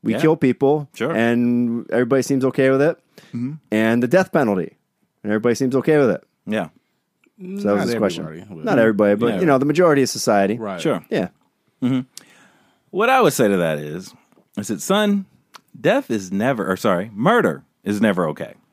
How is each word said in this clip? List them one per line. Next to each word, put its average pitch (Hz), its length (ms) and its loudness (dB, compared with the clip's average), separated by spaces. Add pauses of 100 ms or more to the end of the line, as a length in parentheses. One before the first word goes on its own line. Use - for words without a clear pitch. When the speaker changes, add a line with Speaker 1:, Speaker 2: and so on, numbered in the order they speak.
Speaker 1:
we 113 100 -2
Speaker 2:
Yeah. 123 80 -2
Speaker 1:
kill 156 140 4
people, 139 580 0
Speaker 2:
Sure. 127 220 -4
Speaker 1:
and 120 760 0
everybody 123 300 2
seems 135 240 -2
okay 131 240 2
with 135 120 2
it, 156 160 0 (360)
Speaker 2:
Mm-hmm. 123 200 -6 (180)
Speaker 1:
and 113 300 2
the 123 60 0
death 180 240 2
penalty, 104 460 0 (460)
and 104 80 -4
everybody 110 240 0
seems 131 200 -2
okay 151 220 2
with 135 140 4
it." - 120 -4 (220)
Speaker 2:
Yeah. 104 240 -4 (680)
Speaker 1:
So 190 80 -18
that 185 80 -12
was 202 120 -10
Speaker 3:
Not 101 220 2
Speaker 1:
his 117 80 -2
question. 87 300 -2
Speaker 3:
everybody, 80 300 -16
but 80 100 -12
Speaker 1:
Not 180 140 2
everybody, 104 360 4
but, 117 200 0
Speaker 2:
Yeah. - 60 -4
Speaker 1:
you 180 40 2
know, 143 120 4
the 135 80 2
majority 151 360 4
of 120 80 0
society. 104 480 0
Speaker 3:
Right. 101 240 -8
Speaker 2:
Sure. 123 280 -4
Speaker 1:
Yeah. 127 200 -2 (520)
Speaker 2:
Mm-hmm. 127 200 0 (920)
What 220 180 0
I 262 120 4
would 156 120 4
say 113 140 2
to 98 100 2
that 80 220 0
is, 78 340 -10 (440)
I 101 60 -6
said, 101 180 -6
"Son, 202 440 0 (540)
death 233 300 0
is 95 220 -4
never, 107 400 -2
or 92 60 0
sorry, 101 360 -2
murder 131 500 0 (200)
is 104 180 -2
never 92 280 2
okay. - 260 -10 (180)